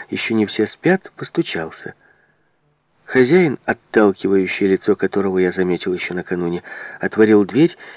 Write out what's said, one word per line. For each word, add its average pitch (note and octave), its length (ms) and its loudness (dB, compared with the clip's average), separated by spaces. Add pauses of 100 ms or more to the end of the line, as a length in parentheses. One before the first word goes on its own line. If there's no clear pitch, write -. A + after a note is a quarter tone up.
ещё - 240 -6
не G#2+ 140 2
все G#2+ 200 -2
спят, - 480 -2
постучался. - 800 -8 (1120)
Хозяин, C3+ 600 2
отталкивающее G2 1040 0
лицо F#2+ 260 0
которого F#2+ 420 -2
я F#2 140 2
заметил F2+ 420 -2
ещё F2+ 220 -8
накануне, F2 480 -6 (360)
отворил G#2 460 4
дверь A#2+ 320 2 (200)